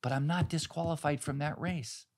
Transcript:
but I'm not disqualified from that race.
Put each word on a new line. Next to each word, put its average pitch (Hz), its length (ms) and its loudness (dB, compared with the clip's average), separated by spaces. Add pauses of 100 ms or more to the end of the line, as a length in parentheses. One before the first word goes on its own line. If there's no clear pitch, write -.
but 127 100 0
I'm 139 140 2
not 175 240 4
disqualified 160 720 0
from 139 180 -2
that 147 200 -2
race. 165 480 -4 (100)